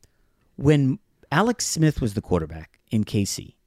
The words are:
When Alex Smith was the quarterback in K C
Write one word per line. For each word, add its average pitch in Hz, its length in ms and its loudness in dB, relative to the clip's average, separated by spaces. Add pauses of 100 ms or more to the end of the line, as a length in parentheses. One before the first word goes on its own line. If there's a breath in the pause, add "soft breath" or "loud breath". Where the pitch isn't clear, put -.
(560)
When 139 420 4 (340)
Alex 214 320 0
Smith 156 380 0
was 113 100 -2
the 101 80 -4
quarterback 80 580 -6 (120)
in 107 140 0
K 101 200 -2
C - 320 -10 (100)